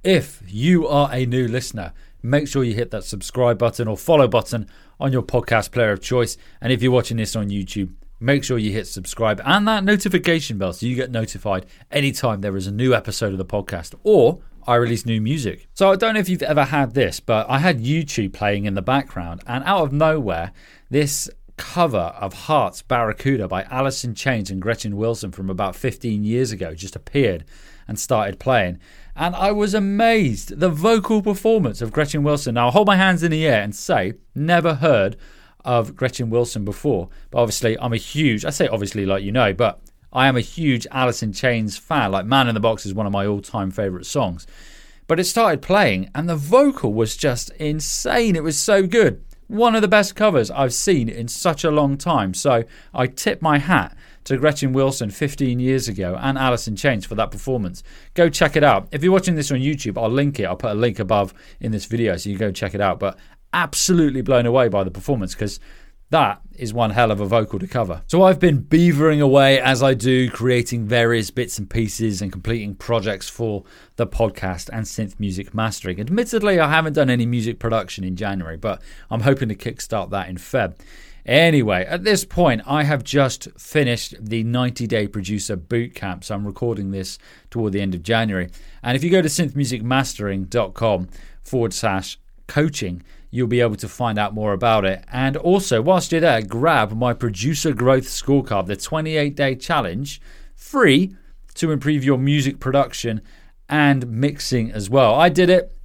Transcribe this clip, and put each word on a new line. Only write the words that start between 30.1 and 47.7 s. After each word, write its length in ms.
the 100
vocal 520
performance 580
of 120
Gretchen 320
Wilson. 320
Now, 100
I'll 60
hold 160
my 80
hands 260
in 80
the 160
air 160
and 140
say, 380
never 420
heard 420
of 320
Gretchen 360
Wilson 340
before, 440
but 100
obviously 380
I'm 160
a 40
huge, 460
I 60
say 180
obviously 380
like 180
you 80
know, 220
but 260
I 160
am 100
a 40
huge 480
Alice 320
in 100
Chains 460
fan. 340
Like, 140
Man 220
in 80
the 40
Box 280
is 80
one 100
of 80
my 140
all-time 420
favourite 380
songs. 400
But 140
it 60
started 360
playing 540
and 120
the 80
vocal 560
was 240
just 360
insane. 840